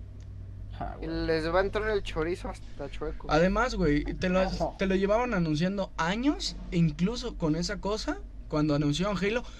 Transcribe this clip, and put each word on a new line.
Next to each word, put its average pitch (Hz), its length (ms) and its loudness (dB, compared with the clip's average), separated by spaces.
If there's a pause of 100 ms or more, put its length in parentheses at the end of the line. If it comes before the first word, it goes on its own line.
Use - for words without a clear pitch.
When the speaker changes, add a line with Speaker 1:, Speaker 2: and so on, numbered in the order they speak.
(800)
Speaker 1:
Ah, - 220 -6
Speaker 2:
Y 160 40 -6
Speaker 1:
güey. 165 200 -2
Speaker 2:
les 160 260 2
va 180 80 4
a 190 40 4
entrar 214 260 -2
el 202 120 0
chorizo 175 460 -4
hasta - 420 -10
chueco. - 400 -6
Speaker 3:
Además, 196 440 4
güey, 147 300 4 (100)
te 180 160 -2
lo, 185 140 4
Speaker 1:
Ojo. 170 340 -2
Speaker 3:
te 196 80 0
lo 190 80 2
llevaban 214 400 2
anunciando 180 640 0
años, 240 580 0 (140)
e 180 80 0
incluso 190 580 2
con 156 180 2
esa 175 240 -2
cosa, 214 400 -2 (300)
cuando 151 260 2
anunciaron 156 440 2
Halo, 214 240 0 (180)